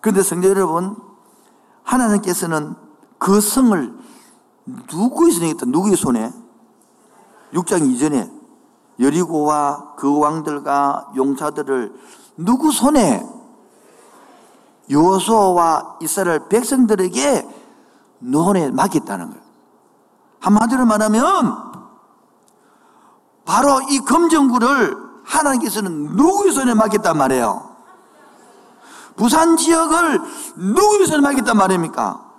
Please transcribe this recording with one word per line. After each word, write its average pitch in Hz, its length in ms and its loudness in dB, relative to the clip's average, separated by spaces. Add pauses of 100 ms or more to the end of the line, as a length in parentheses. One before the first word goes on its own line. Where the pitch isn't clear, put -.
그런데 196 220 0
성도 180 280 0
여러분, 185 460 -2 (840)
하나님께서는 190 920 -2 (420)
그 202 240 2
성을 208 580 0 (680)
누구의 247 680 -2
손에 170 180 -2
있다? 143 160 -8
누구의 175 300 2
손에? 120 340 -2 (1200)
육 165 100 -2
장 175 220 0
이전에 131 440 0 (680)
여리고와 147 960 0
그 143 220 0
왕들과 147 960 -2
용사들을 135 800 -4 (420)
누구 254 340 -2
손에? 226 560 0 (1600)
여호수아와 180 1120 2
이스라엘 165 480 -4
백성들에게 226 1000 0 (840)
손에 165 420 0
맡겼다는 127 580 -4
거예요. - 120 -20 (1000)
한마디로 233 440 2
말하면 220 880 0 (1700)
바로 262 420 2
이 277 120 0
금정구를 269 1000 2 (260)
하나님께서는 208 920 -4
누구의 370 360 4
손에 247 220 0
맡겼단 208 420 2
말이에요? 131 560 0 (1400)
부산 320 400 4
지역을 320 640 2 (360)
누구의 370 500 2
손에 294 140 0
맡겼단 254 360 0
말입니까? 170 680 0 (140)